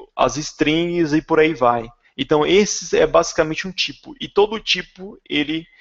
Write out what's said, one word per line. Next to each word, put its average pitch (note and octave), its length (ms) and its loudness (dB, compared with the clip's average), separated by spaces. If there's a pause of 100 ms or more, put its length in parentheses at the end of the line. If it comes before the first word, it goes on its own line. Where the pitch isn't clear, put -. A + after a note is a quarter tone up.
(160)
as B2+ 220 0
strings D#3+ 760 0
e D#3 80 4
por D#3+ 180 0
aí D#3 140 2
vai. A#2+ 340 0 (300)
Então D3+ 300 0
esse F#3+ 520 2
é D#3 80 6
basicamente D#3+ 640 0
um F3+ 40 -10
tipo, - 460 -8
e - 80 -10
todo G#3 320 0
tipo F#3 680 -8
ele D3 380 -4 (140)